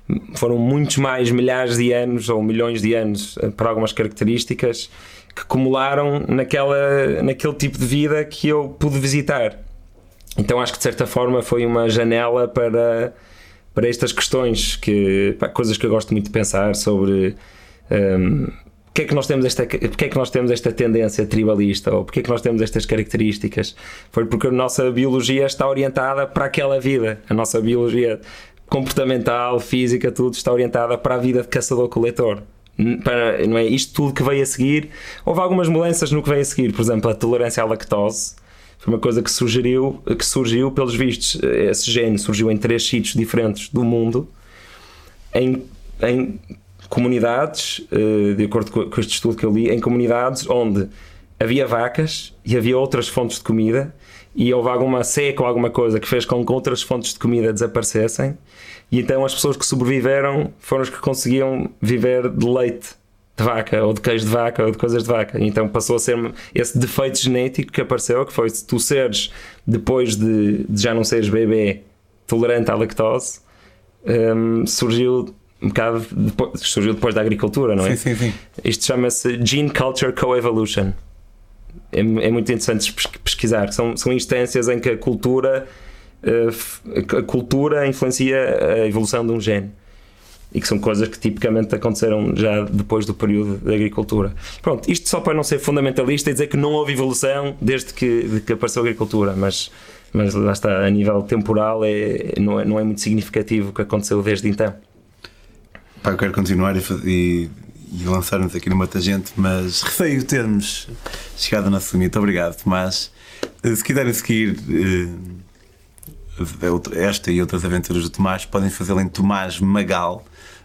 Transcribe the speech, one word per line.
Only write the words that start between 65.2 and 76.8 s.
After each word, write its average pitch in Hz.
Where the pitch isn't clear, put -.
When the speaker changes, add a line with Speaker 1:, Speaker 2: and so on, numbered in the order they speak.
Speaker 1:
E 107
então 107
passou 117
a -
ser 120
esse 123
defeito 135
genético 131
que -
apareceu, 123
que -
foi 117
tu -
seres, 123
depois 113
de, 107
de 104
já 117
não 113
seres 110
bebê 107
tolerante 117
à 107
lactose, 113
hum, 113
surgiu 123
um 101
bocado 113
depo-, 107
surgiu 107